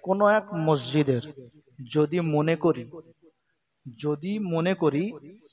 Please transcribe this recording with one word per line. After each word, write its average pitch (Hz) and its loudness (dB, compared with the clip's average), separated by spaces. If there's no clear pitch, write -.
কোনো 202 2
এক 208 2
মসজিদের 139 2
যদি 151 2
মনে 160 2
করি, 156 0
যদি 151 -4
মনে 180 0
করি 160 0